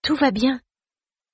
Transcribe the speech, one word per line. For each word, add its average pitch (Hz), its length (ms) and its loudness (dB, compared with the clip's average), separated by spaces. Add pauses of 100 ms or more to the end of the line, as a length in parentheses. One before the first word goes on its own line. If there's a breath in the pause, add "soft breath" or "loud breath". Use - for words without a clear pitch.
Tout 302 140 0
va 277 140 2
bien ? » 247 320 0 (720)